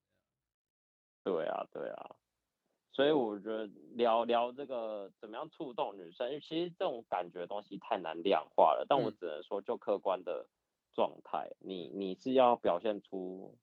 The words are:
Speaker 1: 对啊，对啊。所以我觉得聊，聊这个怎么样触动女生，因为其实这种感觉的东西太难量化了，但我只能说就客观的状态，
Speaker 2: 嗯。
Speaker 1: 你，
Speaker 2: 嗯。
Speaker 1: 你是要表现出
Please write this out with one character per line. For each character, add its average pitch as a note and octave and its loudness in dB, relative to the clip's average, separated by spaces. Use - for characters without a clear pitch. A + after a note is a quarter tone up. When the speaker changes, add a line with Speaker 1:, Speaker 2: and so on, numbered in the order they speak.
Speaker 1:
对 E2+ 0
啊， - -4
对 C#2 -8
啊。 - -14
所 C3+ 2
以 D3 4
我 A#2 2
觉 F#2+ -10
得 A2 -4
聊， A#2 4
聊 A#2 2
这 C#3 -10
个 A2 -6
怎 A2 -16
么 A2 -12
样 D#3 -10
触 C3+ -10
动 A2 -4
女 F2 -16
生， A#2+ -4
因 C#3 -4
为 D3 -8
其 E3 -4
实 F3+ -6
这 F3 -6
种 B2+ -2
感 F2+ -2
觉 F2 -10
的 F2 -6
东 G2+ -6
西 G2 -14
太 - -2
难 E2 -6
量 F2 4
化 E2 10
了， A#1+ -2
但 C#3 6
我 A2 0
只 - -10
能 D#2 -6
说 G2+ -4
就 A2+ -4
客 G2+ 0
观 F#2 -2
的 E2 -6
状 G#2+ 0
态， C#2+ -6
Speaker 2:
嗯。 - -14
Speaker 1:
你， F2+ -6
Speaker 2:
嗯。 G2 -8
Speaker 1:
你 F#2+ -2
是 B2+ -4
要 B2 8
表 F2+ 2
现 G#2 -2
出 F#2+ -10